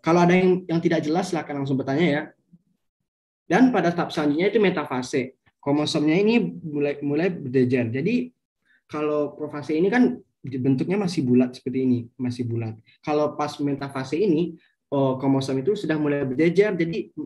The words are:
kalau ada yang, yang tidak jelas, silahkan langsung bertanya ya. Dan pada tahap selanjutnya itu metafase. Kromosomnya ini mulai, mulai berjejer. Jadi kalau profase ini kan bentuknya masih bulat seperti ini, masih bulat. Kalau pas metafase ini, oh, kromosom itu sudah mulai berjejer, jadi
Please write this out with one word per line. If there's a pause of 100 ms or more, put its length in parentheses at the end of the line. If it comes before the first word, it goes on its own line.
kalau
ada
yang,
yang
tidak
jelas,
silahkan
langsung
bertanya
ya. (1300)
Dan
pada
tahap
selanjutnya
itu
metafase. (240)
Kromosomnya
ini (240)
mulai,
mulai
berjejer.
Jadi (560)
kalau
profase
ini
kan (240)
bentuknya
masih
bulat
seperti
ini, (180)
masih
bulat. (300)
Kalau
pas
metafase
ini, (320)
oh,
kromosom
itu
sudah
mulai
berjejer,
jadi (140)